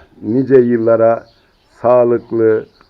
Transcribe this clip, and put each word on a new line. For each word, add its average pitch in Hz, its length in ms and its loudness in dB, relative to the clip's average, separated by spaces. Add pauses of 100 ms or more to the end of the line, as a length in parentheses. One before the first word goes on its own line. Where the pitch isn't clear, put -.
(220)
nice 123 320 -2
yıllara 113 720 0 (440)
sağlıklı, 117 960 0 (240)